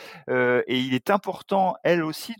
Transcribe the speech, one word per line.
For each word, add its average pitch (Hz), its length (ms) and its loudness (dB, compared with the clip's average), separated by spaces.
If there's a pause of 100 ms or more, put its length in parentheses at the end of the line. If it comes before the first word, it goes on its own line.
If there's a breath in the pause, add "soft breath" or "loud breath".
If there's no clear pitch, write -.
(300 loud breath)
heu, 123 380 2
et 127 120 0
il 131 140 -2
est 127 160 0
important, 190 640 0 (100)
elles 165 180 4
aussi, 160 360 -8